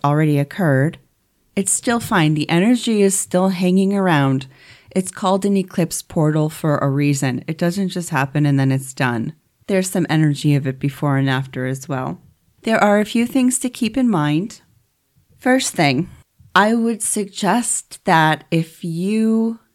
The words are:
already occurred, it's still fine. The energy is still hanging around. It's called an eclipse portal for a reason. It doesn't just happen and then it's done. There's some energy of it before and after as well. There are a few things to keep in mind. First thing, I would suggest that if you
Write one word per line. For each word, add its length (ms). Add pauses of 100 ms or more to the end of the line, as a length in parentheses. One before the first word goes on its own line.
already 340
occurred, 640 (540)
it's 180
still 300
fine. 320
The 160
energy 520
is 160
still 320
hanging 440
around. 540 (420)
It's 220
called 340
an 100
eclipse 460
portal 480
for 280
a 120
reason. 560
It 120
doesn't 320
just 200
happen 360
and 140
then 120
it's 220
done. 400 (340)
There's 220
some 200
energy 460
of 100
it 140
before 380
and 120
after 360
as 240
well. 320 (420)
There 180
are 180
a 60
few 200
things 340
to 100
keep 280
in 120
mind. 520 (760)
First 360
thing, 360 (440)
I 220
would 260
suggest 1040
that 480
if 320
you 760 (160)